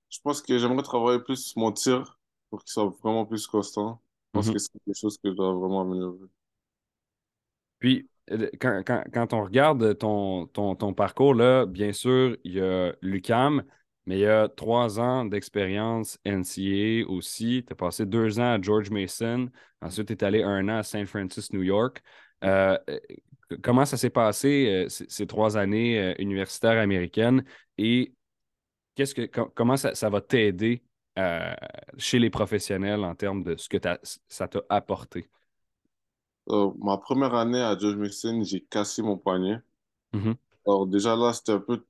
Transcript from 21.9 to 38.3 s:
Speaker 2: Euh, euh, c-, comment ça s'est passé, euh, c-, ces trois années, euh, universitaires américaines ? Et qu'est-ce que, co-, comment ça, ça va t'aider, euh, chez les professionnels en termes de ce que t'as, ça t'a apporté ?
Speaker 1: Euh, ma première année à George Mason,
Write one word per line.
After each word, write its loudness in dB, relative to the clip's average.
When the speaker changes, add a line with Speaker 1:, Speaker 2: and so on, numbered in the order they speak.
Speaker 2:
Euh, 4
euh, -8
c-, -8
comment 6
ça 0
s'est 0
passé, 2
euh, -10
c-, -12
ces -6
trois 2
années, 0
euh, 0
universitaires 2
américaines ? 2
Et 2
qu'est-ce -2
que, -4
co-, -4
comment 4
ça, -2
ça -2
va 0
t'aider, 2
euh, -2
chez 2
les 6
professionnels -2
en -6
termes -4
de -4
ce -16
que -2
t'as, -2
ça -8
t'a -6
apporté ? -4
Speaker 1:
Euh, 2
ma 0
première 0
année 0
à 0
George 0
Mason, -4